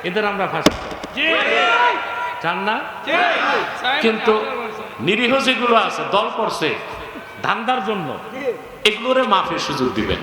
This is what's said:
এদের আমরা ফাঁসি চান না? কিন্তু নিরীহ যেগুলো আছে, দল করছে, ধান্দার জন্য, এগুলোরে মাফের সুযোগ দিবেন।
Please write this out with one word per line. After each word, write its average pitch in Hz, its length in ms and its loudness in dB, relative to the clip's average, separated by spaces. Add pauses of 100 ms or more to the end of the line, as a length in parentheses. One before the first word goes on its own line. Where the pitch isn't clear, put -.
এদের 190 220 0
আমরা 196 220 0
ফাঁসি 165 220 4 (1700)
চান 170 160 0
না? 208 220 0 (1200)
কিন্তু 214 440 2 (540)
নিরীহ 233 400 2
যেগুলো 240 360 2
আছে, 190 360 2
দল 208 260 2
করছে, 160 380 -2 (680)
ধান্দার 226 420 0
জন্য, 170 320 -4 (680)
এগুলোরে 240 360 4
মাফের 202 380 2
সুযোগ 127 340 0
দিবেন। 95 300 0